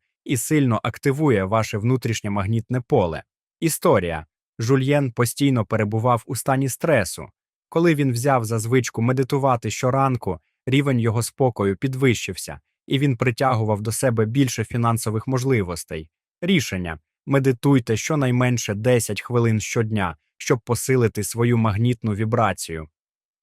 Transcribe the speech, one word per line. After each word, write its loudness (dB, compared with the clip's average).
і -2
сильно 2
активує 0
ваше 0
внутрішнє -2
магнітне -2
поле. 0
Історія. 0
Жульєн 2
постійно 0
перебував 0
у -6
стані -2
стресу. -2
Коли 4
він 0
взяв 2
за -2
звичку 0
медитувати 0
щоранку, -2
рівень 2
його 0
спокою 0
підвищився, -2
і -2
він 2
притягував 0
до -6
себе 0
більше 0
фінансових -2
можливостей. -4
Рішення. -2
Медитуйте 2
щонайменше 0
десять 0
хвилин 2
щодня, -2
щоб 0
посилити 0
свою 0
магнітну 0
вібрацію. -2